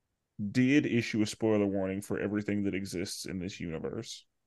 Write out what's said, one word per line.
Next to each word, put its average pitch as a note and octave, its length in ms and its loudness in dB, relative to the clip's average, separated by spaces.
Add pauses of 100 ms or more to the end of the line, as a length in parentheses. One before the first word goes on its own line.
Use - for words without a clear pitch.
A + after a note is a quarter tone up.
(520)
did C3+ 340 6
issue A2+ 360 2
a G#2+ 40 4
spoiler G#2+ 400 2
warning F#2+ 340 0
for G2+ 200 -4
everything G#2 440 0
that F#2+ 100 0
exists F#2+ 520 -6
in F#2 140 -6
this F2+ 200 -6
universe. E2+ 640 -8 (220)